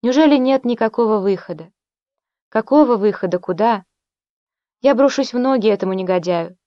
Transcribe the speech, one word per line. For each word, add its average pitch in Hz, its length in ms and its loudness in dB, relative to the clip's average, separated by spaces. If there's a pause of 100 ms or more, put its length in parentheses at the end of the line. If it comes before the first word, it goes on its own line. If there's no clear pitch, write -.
«Неужели 285 340 4
нет 262 280 0
никакого 226 560 -2
выхода?» 185 500 -6 (760)
«Какого 247 480 2
выхода? 190 420 -2
Куда?» 190 460 -2 (960)
«Я 262 160 2
брошусь 269 360 0
в 240 60 -4
ноги 247 300 0
этому 196 240 -2
негодяю». 180 760 -4